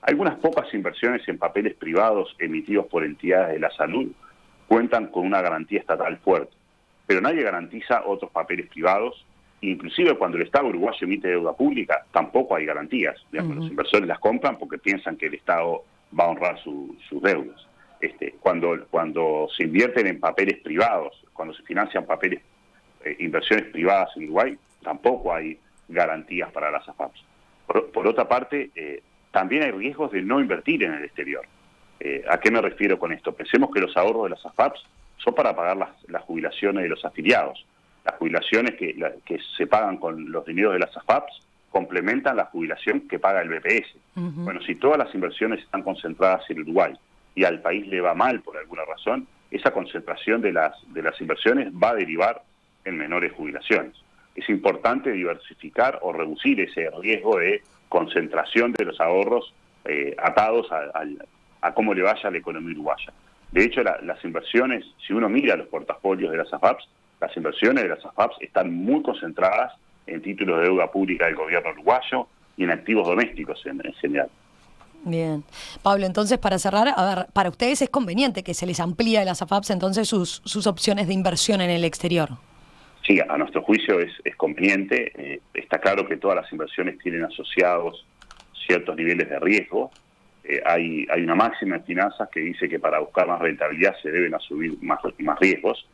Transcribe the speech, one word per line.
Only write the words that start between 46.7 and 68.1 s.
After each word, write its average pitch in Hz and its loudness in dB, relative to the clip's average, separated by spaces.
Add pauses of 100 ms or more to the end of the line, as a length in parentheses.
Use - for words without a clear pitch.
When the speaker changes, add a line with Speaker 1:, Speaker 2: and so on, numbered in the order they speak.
Speaker 1:
y 95 2
al 85 0
país 104 -2
le 92 -2
va 87 2
mal 113 2
por 78 -14
alguna 80 -10
razón, 113 -4 (240)
esa - 0
concentración 90 -2
de 104 0
las, 78 2 (220)
de 80 -8
las 80 -4
inversiones 98 2
va 120 2
a 120 0
derivar 107 0 (420)
en 92 -6
menores 82 -2
jubilaciones. 78 -2 (420)
Es - -10
importante 117 2
diversificar 87 -4
o 90 -4
reducir 82 0
ese 82 -2 (140)
riesgo 107 2
de 95 0 (260)
concentración 82 0
de 107 0
los 85 -6
ahorros, 98 2 (320)
eh, 71 -4
atados 107 2
a, 73 -4
al, 73 -8 (340)
a 85 -2
cómo 107 2
le 95 2
vaya 104 2
a - 0
la 85 -4
economía 82 -8
uruguaya. 76 -6 (380)
De 190 6
hecho, - 2
la, 92 2
las 80 -8
inversiones, 90 0 (200)
si - -6
uno 110 2
mira 113 4
los - -6
portafolios 92 -2
de 80 -2
las 78 -4
afaps, - 2 (300)
las - -4
inversiones 104 2
de 90 0
las 78 -4
afaps - 0